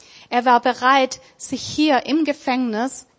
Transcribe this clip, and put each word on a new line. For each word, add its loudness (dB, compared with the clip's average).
Er 0
war 4
bereit, 0
sich -10
hier 0
im 0
Gefängnis -4